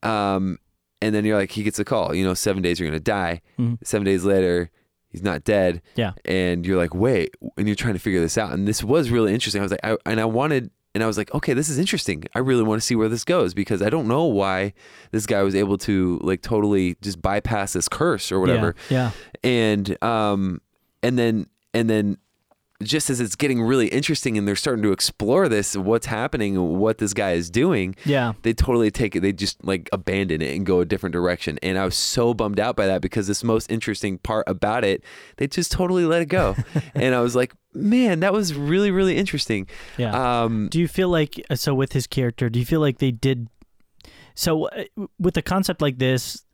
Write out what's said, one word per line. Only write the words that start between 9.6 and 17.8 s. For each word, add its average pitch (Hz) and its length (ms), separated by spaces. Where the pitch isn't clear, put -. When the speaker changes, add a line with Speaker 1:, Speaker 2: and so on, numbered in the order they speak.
Speaker 1:
I - 20
was 92 80
like, 95 140
I, 110 100
and 110 140
I 110 60
wanted, 127 460
and 107 80
I 113 40
was 107 100
like, 104 180
"Okay, 147 180
this 151 160
is 139 80
interesting. 101 460
I - 40
really 127 240
wanna 110 180
see 123 140
where 110 140
this 117 140
goes," 127 300
because 98 300
I 107 80
don't 147 160
know 139 180
why 98 480
this 107 160
guy 101 160
was 98 120
able 98 240
to, 92 440
like, 92 180
totally 104 600
just 92 200
bypass 101 520
this 87 140